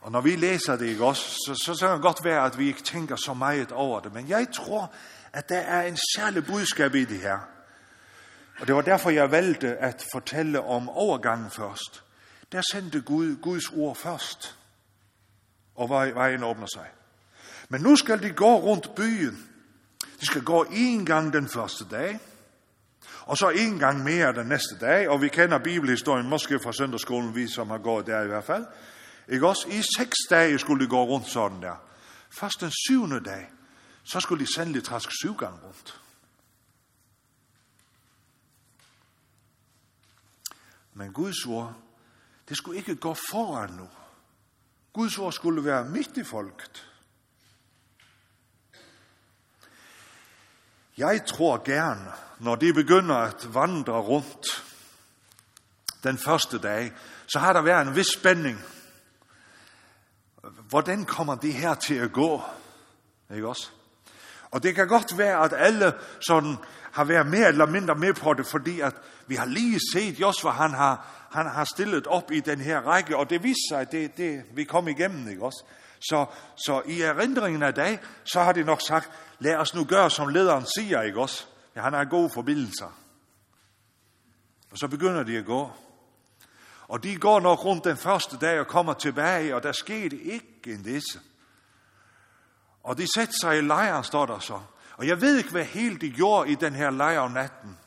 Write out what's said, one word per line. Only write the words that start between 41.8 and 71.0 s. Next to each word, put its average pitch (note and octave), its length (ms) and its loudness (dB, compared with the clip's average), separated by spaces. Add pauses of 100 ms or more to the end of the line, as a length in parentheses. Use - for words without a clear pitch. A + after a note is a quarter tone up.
det C#3+ 80 -8
skulle F3 220 -10
ikke F#3 180 -6
gå D#3+ 200 -6 (140)
foran D#3 400 -4
nu. F2+ 180 -16 (1040)
Guds A3 260 -2
ord F#3+ 140 -4
skulle D#3+ 320 -2
være C3+ 200 0
midt F#3 320 -6
i A#3 80 -6
folket. - 640 -12 (4000)
Jeg G3 300 0
tror D3 380 2
gerne, C3+ 480 -2 (260)
når A#2 180 0
de E3 160 4
begynder E3 440 6
at A2+ 380 -2
vandre C#3+ 380 0
rundt A#2 720 -2 (1400)
den C3 160 -2
første D3 400 0
dag, G#2+ 340 -2 (340)
så - 120 -2
har F3+ 140 6
der F3 100 6
været E3 260 4
en C3+ 80 -2
vis F#3+ 100 2 (120)
spænding. D#3 420 4 (1800)
Hvordan D3 600 -2
kommer D3 300 -2
det D3 200 -2
her D3+ 200 0
til D3 200 -2
at A#2+ 180 -2
gå? D3 300 2 (920)
Ikke A2 140 -6
også? - 220 -10 (800)
Og C3 120 -4
det F3+ 120 2
kan F#3 140 4
godt G3+ 300 2
være, F#3+ 260 4
at D#3 80 2
alle F#3 420 4 (320)
sådan D3+ 300 4 (360)
har D3 120 2
været D#3 220 4
mere G3 220 6
eller D3+ 180 8
mindre E3+ 280 0
med F3+ 200 2
på D3+ 200 2
det, C3 120 -2
fordi D#3+ 340 -4
at C#3 140 -2 (320)
vi C3 80 -6
har A#2+ 100 -2
lige A3+ 360 0 (120)
set G3 280 -2
Josua, F3+ 300 2
han D#3 200 2
har, C3+ 360 0 (260)